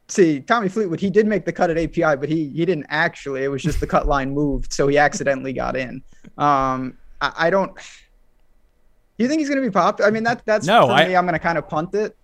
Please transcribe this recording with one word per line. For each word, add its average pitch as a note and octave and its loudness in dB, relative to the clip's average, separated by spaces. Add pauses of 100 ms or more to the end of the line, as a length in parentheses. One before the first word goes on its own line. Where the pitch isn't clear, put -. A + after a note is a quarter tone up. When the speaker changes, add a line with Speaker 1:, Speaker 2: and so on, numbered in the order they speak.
Speaker 1:
see, D#3 2
Tommy A3 0
Fleetwood, F#3+ -2
he G3+ -2
did G#3+ 4
make G#3 -2
the E3+ -4
cut F3 0
at D#3+ 0
A D#3+ -2
P E3 -2
I, D#3 4
but C#3+ -6
he, D#3+ -2
he D#3 -4
didn't E3+ -2
actually. C#3+ -4
It C#3 -2
was C#3 -4
just D3+ 0
the D3 -2
cut D3+ 0
line C#3 0
moved, C#3 -2
so C#3+ 0
he C#3+ 4
accidentally C3+ 0
got B2 -4
in. B2+ -8 (340)
Um, C3 0 (260)
I, - -4
I E3 2
don't. F#3+ 0
Do - -14
you B3 2
think D#4 0
he's C#4+ -2
gonna C4+ 0
be A#3+ -2
popped? F#3+ 2
I G#3 4
mean, A3 -2
that, A#3 -2
that's G#3+ 0
Speaker 2:
No, G3 6
Speaker 1:
for A#2 2
Speaker 2:
I D#3 4
Speaker 1:
me. F#3 0
I'm F3+ 4
gonna D#3+ -2
kinda D#3+ -2
punt E3+ -6
it. G#3 -4